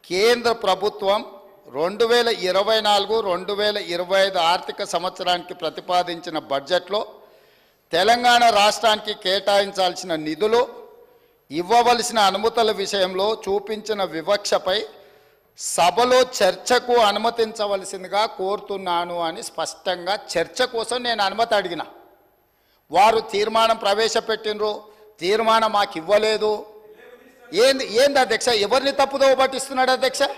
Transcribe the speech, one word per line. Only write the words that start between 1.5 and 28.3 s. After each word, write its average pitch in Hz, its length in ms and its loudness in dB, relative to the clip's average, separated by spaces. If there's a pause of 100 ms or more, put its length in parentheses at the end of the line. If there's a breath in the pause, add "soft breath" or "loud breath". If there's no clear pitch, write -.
రెండు 196 360 0
వేల 240 160 4 (200)
ఇరవై 202 380 2
నాలుగు, 202 300 2 (140)
రెండు 180 300 -2
వేల 208 180 0 (160)
ఇరవై 180 320 0
ఐదు 190 120 -2 (140)
ఆర్థిక 190 320 -4 (100)
సంవత్సరానికి 175 680 -4
ప్రతిపాదించిన 170 800 -4 (140)
బడ్జెట్లో 180 480 -2 (920 soft breath)
తెలంగాణ 240 500 4 (180)
రాష్ట్రానికి 214 540 2 (100)
కేటాయించాల్సిన 190 880 0 (140)
నిధులు, 214 360 0 (960 soft breath)
ఇవ్వవలసిన 233 580 2 (120)
అనుమతుల 220 400 0 (120)
విషయంలో 190 460 -2 (180)
చూపించిన 208 560 -4 (140)
వివక్షపై 190 640 -2 (800 soft breath)
సభలో 226 640 2 (180)
చర్చకు 240 560 0 (160)
అనుమతించవలసిందిగా 208 1120 -4 (160)
కోరుతున్నాను 190 800 -4 (120)
అని 190 220 -8
స్పష్టంగా 180 640 -6 (180)
చర్చ 165 260 -4 (180)
కోసం 226 220 -4 (100)
నేను 220 200 -2
అనుమతి 226 320 -2
అడిగిన. 170 220 -8 (1080)
వారు 214 300 4 (140)
తీర్మానం 220 420 2
ప్రవేశపెట్టినరు, 214 960 -2 (480 loud breath)
తీర్మానం 220 520 2
మాకు 202 280 0
ఇవ్వలేదు. 214 520 2 (1120)
ఏంది, 262 200 2 (160)
ఏంది 277 240 4
అధ్యక్ష, 214 240 0 (180)